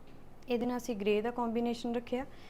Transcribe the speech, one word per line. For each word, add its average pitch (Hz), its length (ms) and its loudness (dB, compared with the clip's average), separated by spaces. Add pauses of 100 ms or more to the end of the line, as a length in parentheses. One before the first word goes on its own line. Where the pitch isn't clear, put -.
(480)
ਇਹਦੇ 233 180 2
ਨਾਲ 247 100 0
ਅਸੀਂ 240 200 -2
ਗ੍ਰੇ 208 260 4
ਦਾ 233 80 2
ਕੰਬੀਨੇਸ਼ਨ 240 640 0
ਰੱਖਿਆ। 247 320 -2 (240)